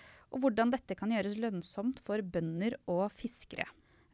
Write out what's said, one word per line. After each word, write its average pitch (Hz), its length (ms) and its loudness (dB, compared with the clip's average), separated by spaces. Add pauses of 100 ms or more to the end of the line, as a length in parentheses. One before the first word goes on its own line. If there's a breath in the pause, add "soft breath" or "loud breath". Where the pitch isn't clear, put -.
(320 loud breath)
og 262 100 -4
hvordan 233 300 4
dette 247 260 -2
kan 208 140 -2
gjøres 208 260 0
lønnsomt 220 640 -2
for 208 200 0
bønder 175 520 0 (140)
og 180 240 2
fiskere. - 540 -4 (480 soft breath)